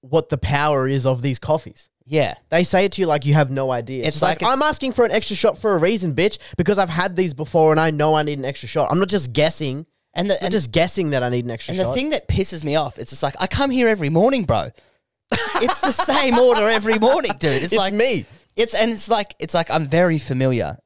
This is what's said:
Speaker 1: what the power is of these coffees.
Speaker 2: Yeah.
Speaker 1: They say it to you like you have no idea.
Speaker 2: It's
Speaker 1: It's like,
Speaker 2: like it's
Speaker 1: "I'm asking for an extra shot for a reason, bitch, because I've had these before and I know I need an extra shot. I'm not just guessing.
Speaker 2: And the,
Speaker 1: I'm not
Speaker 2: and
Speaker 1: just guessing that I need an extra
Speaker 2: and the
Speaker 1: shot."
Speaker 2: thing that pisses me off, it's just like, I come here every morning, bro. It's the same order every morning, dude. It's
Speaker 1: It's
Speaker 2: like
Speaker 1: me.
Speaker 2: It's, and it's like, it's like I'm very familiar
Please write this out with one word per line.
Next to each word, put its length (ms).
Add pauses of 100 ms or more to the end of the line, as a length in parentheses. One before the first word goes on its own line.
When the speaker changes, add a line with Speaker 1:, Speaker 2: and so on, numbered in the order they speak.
Speaker 1:
what 280
the 100
power 500
is 180
of 160
these 160
coffees. 500 (180)
Speaker 2:
Yeah. 280 (140)
Speaker 1:
They 160
say 220
it 60
to 100
you 40
like 180
you 100
have 160
no 200
idea. 360
Speaker 2:
It's 100
Speaker 1:
It's 60
like, 200
Speaker 2:
like 80
it's 0 (100)
Speaker 1:
"I'm 60
asking 260
for 120
an 80
extra 240
shot 220
for 160
a 40
reason, 360
bitch, 240 (180)
because 220
I've 100
had 280
these 180
before 360
and 100
I 100
know 240
I 80
need 160
an 60
extra 240
shot. 220
I'm 80
not 100
just 240
guessing. 540 (280)
Speaker 2:
And 140
the, 60
Speaker 1:
I'm 40
not 80
Speaker 2:
and 60
Speaker 1:
just 200
guessing 380
that 120
I 60
need 160
an 80
extra 200
Speaker 2:
and 80
the 40
Speaker 1:
shot." 100
Speaker 2:
thing 160
that 180
pisses 360
me 120
off, 220
it's 120
just 120
like, 160
I 80
come 240
here 180
every 220
morning, 340
bro. 260 (600)
It's 480
the 120
same 460
order 280
every 320
morning, 400
dude. 140 (100)
It's 40
Speaker 1:
It's 80
Speaker 2:
like 200
Speaker 1:
me. 320 (300)
Speaker 2:
It's, 180
and 160
it's 180
like, 300
it's 160
like 160
I'm 160
very 320
familiar 680